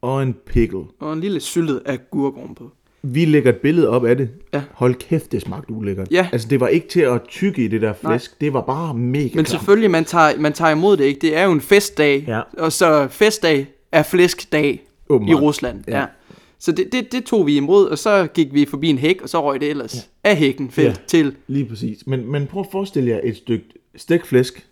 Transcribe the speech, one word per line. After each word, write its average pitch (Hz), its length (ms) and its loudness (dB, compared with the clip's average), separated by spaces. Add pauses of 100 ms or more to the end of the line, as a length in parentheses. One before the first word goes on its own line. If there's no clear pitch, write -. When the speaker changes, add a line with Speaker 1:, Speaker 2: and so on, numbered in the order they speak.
Speaker 1:
og 135 220 -2
en 127 120 -2 (120)
pickle. 113 340 0 (200)
Speaker 2:
Og 151 120 -8
en 156 80 -6
lille 180 200 -4
syltet 156 460 -4
agurk 135 500 -4
ovenpå. - 340 -18 (320)
Speaker 1:
Vi 143 220 0
lægger 147 260 4
et 120 60 2
billede 151 320 2
op 120 160 0
af 120 120 4
det. 131 140 -4 (240)
Speaker 2:
Ja. 143 80 -2 (100)
Speaker 1:
Hold 127 220 0
kæft, - 380 -6
det 104 100 -4
smagte 107 300 -12
ulækkert. 98 380 -6
Speaker 2:
Ja. 175 220 2
Speaker 1:
Altså, 113 160 -4
det 135 120 2
var 123 80 0
ikke 165 200 0
til 180 120 0
at 123 280 2
tygge 185 360 -2
i 107 40 -2
det 107 140 -2
der 107 200 -2
Speaker 2:
Nej. 156 100 -2
Speaker 1:
flæsk. - 280 -6
Det 147 120 -2
var 131 80 0
bare 151 340 -4
mega 123 300 -2
Speaker 2:
Men 123 60 -2
Speaker 1:
klamt. 156 200 0
Speaker 2:
selvfølgelig, 202 400 2
man 165 140 0
tager, 160 360 2
man 151 120 0
tager 165 180 0
imod 180 260 2
det, 147 80 2
ikke? 139 160 0
Det 156 160 0
er 175 80 2
jo 190 80 2
en 151 80 2
festdag. 151 680 2
Speaker 1:
Ja. 113 140 -4 (180)
Speaker 2:
Og 160 140 -2
så 151 380 2
festdag 170 560 2 (260)
er 156 100 4
flæskdag 156 840 0 (220)
Speaker 1:
Åbenbart. 117 220 2
Speaker 2:
i 156 100 6
Rusland. 123 480 -2
Speaker 1:
Ja. 117 120 -2
Speaker 2:
Ja. 135 60 -4 (520)
Så - 140 -2
det, 185 200 -2
det, 247 200 -4
det 247 120 -4
tog 202 220 0
vi 147 100 2
imod, 170 300 4
og 151 120 -4
så 202 360 2
gik 139 200 0
vi 143 120 4
forbi 147 220 -4
en 143 100 2
hæk, 160 240 0
og - 60 -14
så 165 140 -2
røg 139 180 -2
det 147 100 -2
ellers 139 240 -8 (300)
Speaker 1:
Ja. 208 60 4
Speaker 2:
af 202 60 4
hækken 135 340 0
fældt 147 180 2 (100)
Speaker 1:
Ja. - 80 -20
Speaker 2:
til. 147 300 2 (120)
Speaker 1:
Lige 135 160 -2
præcis. 110 420 -10
Men, 127 260 -6
men 143 140 -4
prøv 185 140 -10
at 190 120 -8
forestille 190 380 -2
jer 110 140 -2
et 110 120 -4
stykke - 280 -6 (320)
stegt 170 300 -2
flæsk. - 460 0